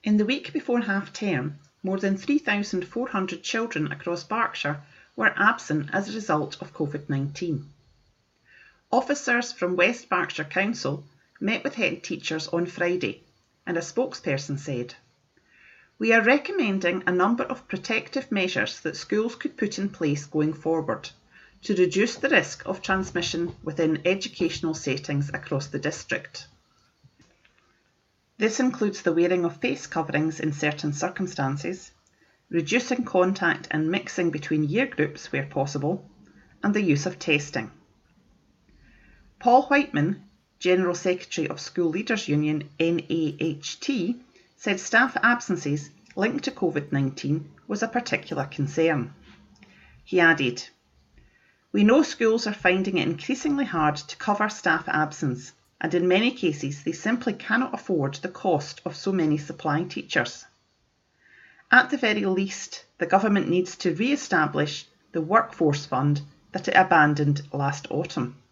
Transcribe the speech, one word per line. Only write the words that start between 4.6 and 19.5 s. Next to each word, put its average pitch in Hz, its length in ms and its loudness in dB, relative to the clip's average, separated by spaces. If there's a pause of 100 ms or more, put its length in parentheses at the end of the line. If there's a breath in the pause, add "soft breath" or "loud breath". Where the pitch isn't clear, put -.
were - 200 2
absent 156 560 0
as 196 160 -2
a 208 60 -8
result - 480 -2
of - 100 -12
covid 147 380 -6
nineteen. 143 640 -4 (1200 soft breath)
Officers 240 600 0
from 180 240 -2
West 208 340 2
Berkshire 147 340 -2
Council 151 600 -2 (380 soft breath)
met 214 220 -2
with 285 100 -2
head 190 300 -2
teachers 156 460 -6
on 170 180 0
Friday, 175 560 -2 (420)
and 175 100 -4
a 165 60 -2
spokesperson 143 760 -4
said, 123 340 -6 (1040 soft breath)
"We 226 160 2
are 226 80 8
recommending 208 840 2
a 180 40 4
number 196 340 2
of - 220 -10
protective 220 640 -4
measures 180 500 -2
that 156 140 -6
schools 226 380 -2
could - 240 -8